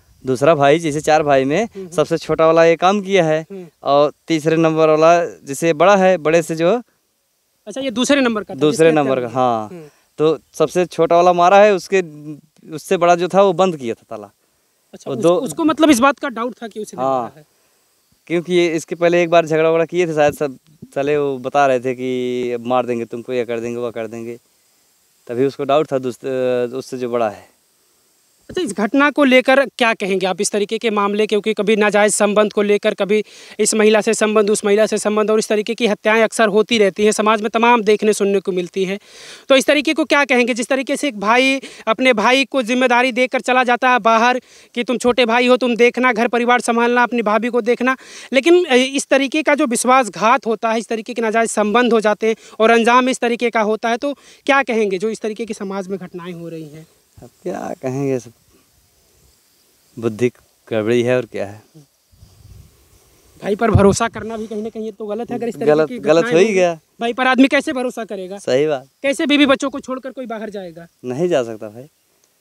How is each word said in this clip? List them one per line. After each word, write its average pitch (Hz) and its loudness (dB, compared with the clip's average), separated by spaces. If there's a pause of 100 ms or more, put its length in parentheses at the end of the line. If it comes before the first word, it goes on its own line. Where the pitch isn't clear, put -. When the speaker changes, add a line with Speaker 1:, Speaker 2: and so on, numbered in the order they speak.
(260)
Speaker 1:
दूसरा 139 2
भाई, 143 4
जैसे 156 -4
चार 156 2
भाई 139 2
में 156 -2
Speaker 2:
हम्म, 196 -12
हम्म। 175 -16
Speaker 1:
सबसे 160 -2
छोटा 160 0
वाला 165 6
ये 165 4
काम 196 0
किया 185 0
है, 156 -2
Speaker 2:
हम्म। 180 -16 (160)
Speaker 1:
और 143 2 (160)
तीसरे 160 0
नंबर 160 2
वाला 165 4
जैसे 139 -4
बड़ा 180 4
है, 185 4
बड़े 156 0
से 165 -6
जो 180 0 (880)
Speaker 2:
अच्छा, 262 -10
ये 269 -4
दूसरे 254 -2
नंबर 220 -4
का 190 -14
था, 131 -14
Speaker 1:
दूसरे 147 0
Speaker 2:
जिसके 160 4
Speaker 1:
नंबर 139 0
Speaker 2:
हत्या 131 -2
Speaker 1:
का, 120 -8
Speaker 2:
हुई। 113 -12
Speaker 1:
हाँ। 117 -2
Speaker 2:
हम्म। 165 -18 (340)
Speaker 1:
तो 151 0 (140)
सबसे 170 0
छोटा 165 0
वाला 180 6
मारा 180 6
है, 208 6
उसके, 190 -2 (760)
उससे 185 -4
बड़ा 175 4
जो 175 -4
था 180 4
वो 196 4
बंद 175 0
किया 117 -6
था - -12
ताला। 104 -14 (640)
Speaker 2:
अच्छा, - -12
Speaker 1:
वो 269 -4
Speaker 2:
उस-, 220 -6
Speaker 1:
दो 175 4
Speaker 2:
उसको 226 -6
मतलब 311 2
इस 240 4
बात 277 2
का 285 -8
डाउट 226 -8 (100)
था 226 -14
कि 214 -14
उसे 202 -14
Speaker 1:
हाँ। 131 -2
Speaker 2:
मारा 113 -12
है। 151 -20 (840)
Speaker 1:
क्योंकि 170 -4
ये 175 2
इसके 165 -6
पहले 170 2
एक 165 -2
बार 165 4
झगड़ा 160 2
वगड़ा 165 2
किए 175 -2
थे 160 -6
शायद 147 2
सब, 139 -6 (380)
साले 143 -2
वो 143 -2
बता 135 0
रहे 127 2
थे 127 -4
कि 123 -4
"अब 120 -8
मार 127 0
देंगे 117 -4
तुमको, 117 -10
ये 120 -2
कर 117 -6
देंगे, 120 -8
वो 120 -6
कर 113 -8
देंगे।" 117 -14 (880)
तभी 123 0
उसको 139 -4
डाउट 143 0
था 135 -2
दूस-, 127 -6 (480)
उससे 131 -10
जो 123 -6
बड़ा 117 0
है। 98 -16 (920)
Speaker 2:
अच्छा, 359 -6
इस 214 -6
घटना 277 0
को 294 0
लेकर 262 4
क्या 226 -2
कहेंगे 190 -4
आप, 185 -4
इस 196 -4
तरीके 208 -4
के 226 -4
मामले, 208 -2
क्योंकि 214 -2
कभी 208 2
नाजायज़ 208 2
संबंध 208 2
को 208 0
लेकर, 208 0
कभी 208 0 (360)
इस 208 0
महिला 214 4
से 226 -2
संबंध, 214 2
उस 214 -2
महिला 208 4
से 214 -4
संबंध, 208 -2
और 220 2
इस - -6
तरीके 208 -2
की 233 -2
हत्याएं 214 2
अक्सर 220 0
होती 214 0
रहती 202 2
हैं, 214 4
समाज 214 0
में 226 -4
तमाम 233 4
देखने 214 2
सुनने 196 0
को 190 -4
मिलती 180 -4
हैं। 196 -6 (500)
तो 269 6
इस 269 2
तरीके 294 0
को 311 0
क्या 285 2
कहेंगे, 247 0
जिस 220 -4
तरीके 269 -2
से 294 -4
एक 214 -6
भाई 254 2 (260)
अपने 254 2
भाई 247 2
को 269 -2
जिम्मेदारी 247 0
देकर 254 -2
चला 254 2
जाता 247 2
है 247 2
बाहर 233 2 (320)
कि 240 -4
"तुम 240 -2
छोटे 247 0
भाई 247 0
हो, 247 4
तुम 240 0
देखना, 240 2
घर 226 0
परिवार 240 0
संभालना, 240 2
अपनी 240 -2
भाभी 214 0
को 233 -2
देखना", 247 -2 (360)
लेकिन, 339 4
अ, 262 0
इस 262 0
तरीके 277 0
का 294 2
जो 302 0
विश्वासघात 233 0
होता 226 -4
है, 226 -2
इस - -10
तरीके 226 -8
के 233 -4
नाजायज़ 226 0
संबंध 220 0
हो 226 2
जाते 214 0
हैं 220 0 (240)
और 226 4
अंजाम 233 4
इस 247 -4
तरीके 240 -2
का 226 -2
होता 220 -2
है, 240 -2
तो 285 -6 (320)
क्या 277 2
कहेंगे 214 -2
जो 208 -4
इस 214 -8
तरीके 220 -8
की 214 -12
समाज 196 -8
में 190 -8
घटनाएं 180 -14
हो 170 -14
रही 160 -14
हैं? 160 -20 (360)
Speaker 1:
अब 123 -20 (140)
क्या - -8
कहेंगे, 131 -4
सब 117 -16 (1700)
बुद्धि 117 -2 (380)
गड़बड़ी 113 0
है 127 0
और 120 -4
क्या 101 -10
है। 104 -18 (1800)
Speaker 2:
भाई 196 -2
पर 220 0
भरोसा 196 4
करना 220 -10
भी 214 -10
कहीं 214 -8
ना 226 -8
कहीं 220 -10
तो 214 -14
गलत 220 -8
है, 240 -8
अगर 233 -6
इस 220 -6
तरीके 147 0
Speaker 1:
गलत, 151 2
Speaker 2:
की 247 -10
Speaker 1:
गलत 151 2
Speaker 2:
घटनाएं 160 0
Speaker 1:
हो 165 4
ही 196 6
Speaker 2:
होंगी। 196 0
Speaker 1:
गया। 170 0 (220)
Speaker 2:
भाई 233 -4
पर 254 -2
आदमी 262 4
कैसे 285 -2
भरोसा 247 -6
करेगा? 190 -10
Speaker 1:
सही 143 0
बात। 135 -6 (160)
Speaker 2:
कैसे 277 -2
बीवी 285 4
बच्चों 269 0
को 277 -10
छोड़कर 254 -12
कोई 254 -14
बाहर 214 -12
जाएगा? 170 -16 (180)
Speaker 1:
नहीं 139 -4
जा 139 0
सकता 113 -10
भाई। 113 -18 (580)